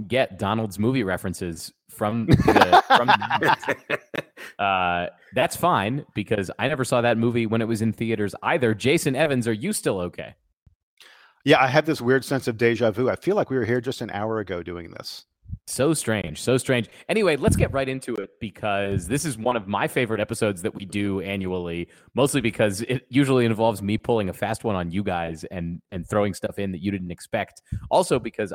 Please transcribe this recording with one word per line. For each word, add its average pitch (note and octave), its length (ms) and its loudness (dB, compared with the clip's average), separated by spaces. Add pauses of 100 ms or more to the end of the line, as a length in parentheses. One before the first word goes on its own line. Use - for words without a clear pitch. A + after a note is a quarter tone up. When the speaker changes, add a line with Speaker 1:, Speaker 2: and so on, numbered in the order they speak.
Speaker 1:
get A#2 320 0
Donald's G#2 400 -2
movie B2 240 2
references F2+ 680 -4 (180)
from A2 360 -2
the, - 640 6
from - 180 6
the G3+ 120 6
nineties, - 800 -2 (580)
Speaker 2:
<laughs> - 0 -
Speaker 1:
uh, F2+ 560 0 (220)
that's E3 200 2
fine, C3+ 600 0
because G2+ 420 -2
I A#2 120 0
never C3+ 140 -2
saw B2 180 2
that A#2 180 2
movie A#2+ 260 2
when A2+ 160 0
it A2 60 -2
was A2+ 160 -2
in A2 100 0
theaters G#2+ 480 -2
either. B2 320 2
Jason C3+ 420 0
Evans, C3+ 320 0
are A#2 60 0
you D3+ 200 -4
still G#2+ 280 -2
okay? D#2+ 320 -8 (1120)
Speaker 3:
Yeah, C#3+ 160 8
I C3 80 6
have D3+ 200 4
this C#3 140 0
weird B2+ 220 2
sense C3+ 240 -2
of A#2+ 80 -2
deja A#2 360 2
vu. A#2+ 180 0
I F#2 60 0
feel G3 200 -2
like F3 140 0
we C3 80 -2
were A2+ 80 0
here A#2+ 160 0
just B2+ 200 -8
an G#2+ 100 -8
hour A2 260 -4
ago F#2 240 -6
doing F2 300 -12
this. - 340 -16 (400)
Speaker 1:
So C#3+ 300 0
strange, F#2 440 -4
so B2 160 2
strange. B2 320 0 (220)
Anyway, F#3 260 2
let's C#3+ 200 2
get - 180 2
right C3+ 160 -2
into C3 240 -6
it, G2+ 160 -8 (100)
because G2 680 -2
this D3 180 -2
is A#2 140 -6
one B2 160 0
of G2 120 -4
my G#2 200 0
favorite A2+ 320 -2
episodes G#2 420 -2
that G2 140 -4
we G2 100 -12
do G2 360 -2
annually, F2+ 680 -6 (240)
mostly C#3 280 2
because G#2+ 420 0
it - 260 -4
usually C3 360 4
involves A2 360 2
me G2+ 160 0
pulling A2 320 0
a F2 40 -6
fast G#2+ 300 -4
one G#2+ 120 0
on F2 160 -2
you G2 120 -2
guys E2 420 -4
and, E2+ 360 -8 (100)
and F2 160 -8
throwing G#2 280 0
stuff - 240 -8
in G2 140 -4
that D#2+ 100 -8
you G2+ 80 -2
didn't F#2 180 -6
expect. - 540 -8 (260)
Also E3+ 300 2
because A2 360 -6